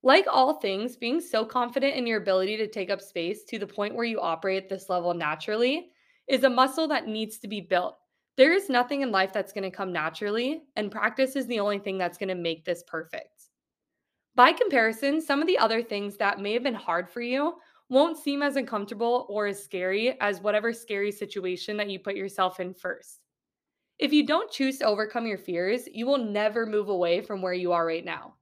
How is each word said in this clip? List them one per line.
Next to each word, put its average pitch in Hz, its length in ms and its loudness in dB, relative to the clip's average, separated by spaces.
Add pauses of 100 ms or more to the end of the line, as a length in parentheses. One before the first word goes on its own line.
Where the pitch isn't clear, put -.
Like 277 280 8
all 269 240 4
things, 220 420 -4
being 247 240 -2
so 226 240 -2
confident 247 500 -2
in 247 120 -4
your 226 140 0
ability 190 360 0
to 220 100 -2
take 202 240 -6
up 190 120 -2
space 180 420 -6
to 226 140 -10
the 202 80 -6
point 208 280 -4
where 233 120 -2
you 226 120 -2
operate 190 460 -2
at 190 60 -20
this 185 180 -8
level 175 240 0
naturally 214 800 -2 (380)
is 254 160 2
a 262 60 6
muscle 277 380 2
that 285 180 -2
needs 220 320 -6
to 214 100 -14
be 202 120 -6
built. 180 380 -2 (400)
There 294 160 8
is 381 160 0
nothing 247 320 2
in 262 80 -2
life 190 240 2
that's 196 180 -4
gonna 196 180 -6
come 190 220 -6
naturally, 208 680 -2 (140)
and 208 140 -4
practice 233 460 0
is 262 100 -2
the 233 140 -2
only 202 180 0
thing 196 200 -4
that's 175 180 -2
gonna 190 180 -4
make 165 300 -4
this 170 220 -4
perfect. - 640 -12 (840)
By 262 180 8
comparison, 277 680 2
some 294 220 0
of 320 40 0
the 359 120 2
other 226 240 4
things 202 340 -6
that 196 240 0
may 202 140 -2
have 240 80 -2
been 254 100 -2
hard 180 380 -4
for 240 100 -10
you 277 380 -2 (320)
won't 311 260 4
seem 285 260 -2
as 285 140 0
uncomfortable 233 720 -2
or 208 200 -2
as 196 140 -6
scary 196 600 -2
as 208 180 0
whatever 208 320 0
scary 208 400 -4
situation 196 640 -6
that 208 140 -4
you 190 80 -6
put 196 180 -6
yourself 190 420 -2
in 180 140 -6
first. - 480 -10 (840)
If 285 100 2
you 294 140 6
don't 359 240 2
choose 269 280 -2
to - 80 0
overcome 214 400 0
your 202 120 -4
fears, 185 540 -2
you 226 140 -4
will 277 120 4
never 214 480 0
move 208 220 0
away 175 320 2
from 196 200 -8
where 185 120 -2
you 180 180 0
are 170 160 4
right 165 180 -2
now. 160 380 -10